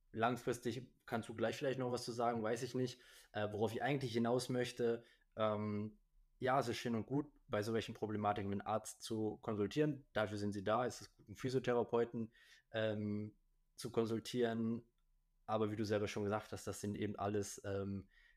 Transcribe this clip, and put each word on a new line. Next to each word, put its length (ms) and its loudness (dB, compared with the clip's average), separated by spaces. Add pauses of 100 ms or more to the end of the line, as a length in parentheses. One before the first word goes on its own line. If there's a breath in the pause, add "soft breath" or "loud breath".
(140)
Langfristig 760 0 (180)
kannst 240 -4
du 60 -10
gleich 220 0
vielleicht 220 0
noch 120 0
was 120 -2
zu 80 -4
sagen, 320 2
weiß 200 0
ich 120 -6
nicht. 240 -2 (340 loud breath)
Äh, 180 0
worauf 220 2
ich 100 -4
eigentlich 300 0
hinaus 360 4
möchte, 540 0 (320 loud breath)
ähm, 640 0 (420)
ja, 200 4
es 80 0
ist 100 0
schön 180 0
und 100 0
gut, 220 -2 (200)
bei 140 2
so 120 0
welchen 200 0
Problematiken 580 0
einen 100 -2
Arzt 420 -4
zu 380 -2
konsultieren. 640 0 (100)
Dafür 240 0
sind 160 -2
sie 100 -4
da. 220 2
Es 160 -4
ist 140 -18
gut, 120 -20
einen 80 -14
Physiotherapeuten, 960 2 (420 loud breath)
ähm, 600 0 (420)
zu 160 -8
konsultieren. 920 2 (640)
Aber 240 2
wie 40 -2
du 100 0
selber 220 2
schon 160 -2
gesagt 280 0
hast, 160 -8
das 140 -6
sind 160 -2
eben 200 -2
alles, 480 -2
ähm, 420 -2 (300 soft breath)